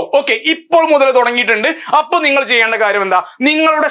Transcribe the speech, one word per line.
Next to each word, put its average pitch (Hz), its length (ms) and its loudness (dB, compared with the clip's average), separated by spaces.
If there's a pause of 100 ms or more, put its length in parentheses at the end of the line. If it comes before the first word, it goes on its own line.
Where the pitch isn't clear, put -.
(200)
ഓക്കെ, 277 160 -2 (180)
ഇപ്പോൾ 330 380 0
മുതൽ 269 200 4
തുടങ്ങിയിട്ടുണ്ട്. 240 580 0 (300)
അപ്പൊ 311 260 -2
നിങ്ങൾ 277 260 0
ചെയ്യേണ്ട 226 240 0
കാര്യം 208 320 0
എന്താ? 180 160 0 (180)
നിങ്ങളുടെ 311 500 0